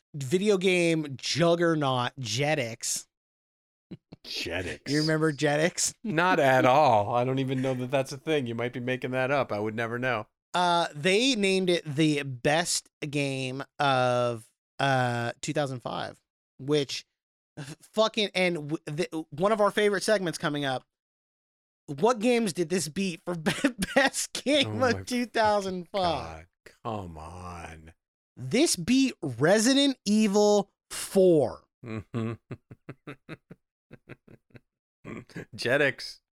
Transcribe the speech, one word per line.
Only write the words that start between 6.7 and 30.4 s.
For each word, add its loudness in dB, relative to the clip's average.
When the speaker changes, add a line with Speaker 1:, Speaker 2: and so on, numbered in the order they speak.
Speaker 2:
I 2
don't -2
even -2
know 0
that -6
that's -2
a -12
thing. -2
You -6
might -6
be -10
making -4
that 0
up. 0
I -4
would -4
never -4
know. -2
Speaker 1:
Uh, 2
they 2
named 2
it 2
the 2
best -2
game -4
of, 0
uh, 0
two -6
thousand -4
five, -10
which -2
f-, -14
fucking, 0
and 2
w-, -6
the, -6
one 0
of 2
our 4
favorite 0
segments 0
coming -2
up. -4
What 2
games 2
did -4
this -2
beat -4
for -4
<laughs> -
be-, -2
best 0
game 2
Speaker 2:
Oh -6
Speaker 1:
of -4
Speaker 2:
my 2
Speaker 1:
two -4
thousand 0
five? -4
Speaker 2:
God, -20
come -8
on. -14
Speaker 1:
This 0
beat 2
Resident 4
Evil 4